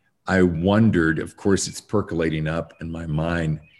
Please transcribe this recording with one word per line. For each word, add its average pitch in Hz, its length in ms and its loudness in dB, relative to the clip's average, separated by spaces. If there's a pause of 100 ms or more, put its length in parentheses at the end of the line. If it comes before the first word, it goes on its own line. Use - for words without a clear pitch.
(280)
I 95 140 4
wondered, 87 800 4
of - 180 -10
course, 98 320 0
it's - 100 -14
percolating 82 680 -2
up 82 360 -6
in 82 100 -10
my 82 160 -10
mind, 80 540 -2 (180)